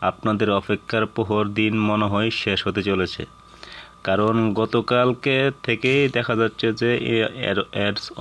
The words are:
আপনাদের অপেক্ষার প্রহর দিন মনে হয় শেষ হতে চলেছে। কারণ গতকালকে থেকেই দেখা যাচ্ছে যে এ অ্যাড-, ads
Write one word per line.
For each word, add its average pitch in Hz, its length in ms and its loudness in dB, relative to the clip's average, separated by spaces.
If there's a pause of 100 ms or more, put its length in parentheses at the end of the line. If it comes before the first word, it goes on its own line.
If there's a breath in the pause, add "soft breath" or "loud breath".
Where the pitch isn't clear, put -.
আপনাদের 104 500 0
অপেক্ষার 104 560 0
প্রহর 107 420 -2
দিন 107 300 0
মনে 107 260 2
হয় 104 260 0
শেষ - 360 -2
হতে 98 160 -2
চলেছে। 92 440 -2 (760 loud breath)
কারণ 107 500 2
গতকালকে 123 960 0 (120)
থেকেই 131 460 2
দেখা 117 280 -2
যাচ্ছে 113 360 0
যে 117 240 0
এ 113 280 0
অ্যাড-, 101 720 -2
ads - 260 -12